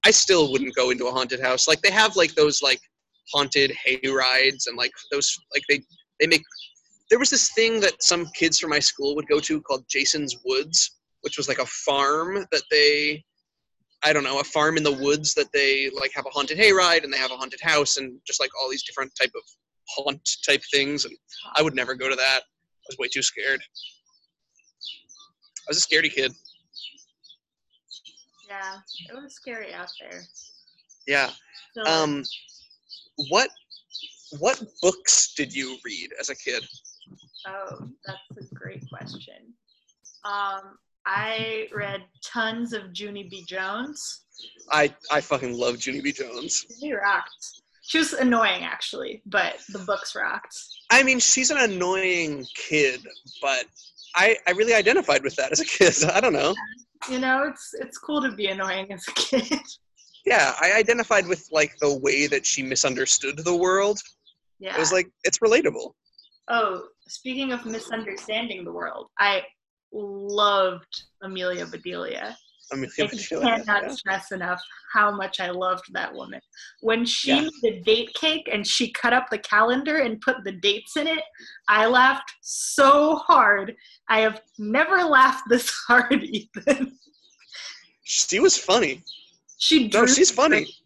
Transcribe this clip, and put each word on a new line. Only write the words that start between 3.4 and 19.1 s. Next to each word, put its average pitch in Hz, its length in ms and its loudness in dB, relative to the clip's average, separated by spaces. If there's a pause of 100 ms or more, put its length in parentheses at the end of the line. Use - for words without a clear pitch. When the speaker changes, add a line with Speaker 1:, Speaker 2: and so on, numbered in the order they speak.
Speaker 1:
hay 131 280 -2 (100)
rides 131 580 2
and, 120 100 -10
like, 123 140 -2 (200)
those, 143 260 -2 (160)
like, 143 160 -2
they, 143 120 2 (380)
they 156 80 4
make, 160 160 2 (680)
there 233 100 6
was - 100 2
this - 240 0
thing 226 280 2
that 190 220 0
some 170 320 2
kids 165 240 2
from 165 100 -6
my 147 100 2
school 143 360 0
would 151 120 -6
go 151 120 4
to 151 220 -4
called 131 280 -6
Jason's 139 460 -2 (100)
Woods, 143 520 -2 (240)
which - 160 -6
was, 147 100 -6
like, 131 120 -2
a 127 60 0
farm 151 840 -2
that 151 180 -2
they, 147 540 2 (800)
I 151 100 4
don't 147 100 2
know, 135 160 -2
a 143 40 0
farm 156 340 2
in 156 60 0
the 147 80 4
woods 143 440 0
that 143 180 0
they, 139 360 2 (100)
like, 135 140 -4
have 139 120 -8
a 135 60 -8
haunted 143 260 -2
hay 208 160 8
ride 170 320 4
and 139 80 -8
they 135 40 -2
have 131 140 -2
a 127 60 -10
haunted 131 240 -10
house 151 360 2
and 131 300 -10
just, - 120 -4
like, 135 120 -2 (100)
all 131 80 -6
these 135 140 -6
different 135 360 -8